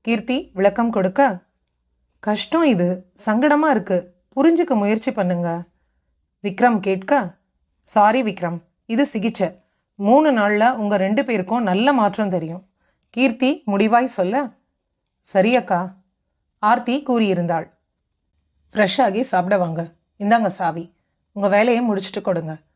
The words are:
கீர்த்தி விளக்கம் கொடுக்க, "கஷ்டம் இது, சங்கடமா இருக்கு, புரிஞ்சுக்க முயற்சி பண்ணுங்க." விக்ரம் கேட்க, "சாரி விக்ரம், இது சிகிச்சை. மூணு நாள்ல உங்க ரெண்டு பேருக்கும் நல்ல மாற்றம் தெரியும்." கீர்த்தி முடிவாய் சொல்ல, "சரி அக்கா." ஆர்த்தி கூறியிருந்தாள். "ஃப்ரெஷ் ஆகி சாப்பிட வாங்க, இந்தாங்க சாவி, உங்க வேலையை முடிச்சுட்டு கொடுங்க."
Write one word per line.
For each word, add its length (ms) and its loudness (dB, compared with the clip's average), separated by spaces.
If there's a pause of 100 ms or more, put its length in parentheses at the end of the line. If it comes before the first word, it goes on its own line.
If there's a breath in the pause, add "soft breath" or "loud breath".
கீர்த்தி 520 -4
விளக்கம் 380 0
கொடுக்க, 480 0 (800)
"கஷ்டம் 440 -2
இது, 480 0 (140)
சங்கடமா 440 2
இருக்கு, 460 -2 (200)
புரிஞ்சுக்க 400 2
முயற்சி 360 0
பண்ணுங்க." 520 -2 (800)
விக்ரம் 360 2
கேட்க, 560 -2 (460)
"சாரி 420 2
விக்ரம், 360 -6 (260)
இது 200 0
சிகிச்சை. 560 -4 (340)
மூணு 360 4
நாள்ல 400 2
உங்க 260 -2
ரெண்டு 260 0
பேருக்கும் 400 -2
நல்ல 300 2
மாற்றம் 360 0
தெரியும்." 360 -6 (440)
கீர்த்தி 580 -2
முடிவாய் 380 2
சொல்ல, 440 -4 (720)
"சரி 340 2
அக்கா." 400 -2 (680)
ஆர்த்தி 380 0
கூறியிருந்தாள். 640 -2 (1040)
"ஃப்ரெஷ் 280 0
ஆகி 220 0
சாப்பிட 340 0
வாங்க, 340 -4 (280)
இந்தாங்க 280 2
சாவி, 460 -6 (380)
உங்க 160 -4
வேலையை 420 2
முடிச்சுட்டு 320 -6
கொடுங்க." 360 -4 (180)